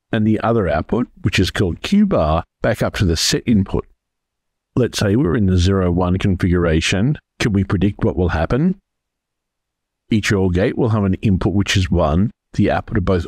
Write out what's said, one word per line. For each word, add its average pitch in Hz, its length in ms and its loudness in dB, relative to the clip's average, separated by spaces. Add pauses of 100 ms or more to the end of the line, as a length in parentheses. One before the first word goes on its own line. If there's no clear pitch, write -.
(120)
and 110 160 0
the 107 140 0
other 110 260 0
output, 78 400 -2 (140)
which - 180 -2
is 92 120 0
called 90 300 -2
Q 208 240 2
bar, 82 380 0 (180)
back 117 200 -2
up 117 140 -4
to 110 100 0
the 82 120 2
set - 280 -2
input? 98 400 0 (880)
Let's 123 240 0
say 101 160 2
we're 151 200 2
in 110 100 2
the 92 120 2
zero 90 340 2
one 90 260 0
configuration. 92 1000 0 (220)
Can 117 140 0
we 98 100 2
predict 101 400 -2
what 110 140 0
will 87 120 0
happen? 123 500 -2 (1300)
Each 110 220 0
or 95 180 2
gate 92 280 0
will 123 120 0
have 107 160 0
an 95 100 0
input 95 380 0
which 98 220 0
is 92 140 0
one. 85 420 0 (220)
The 101 180 2
output 90 260 -4
of 95 80 -2
both 92 220 0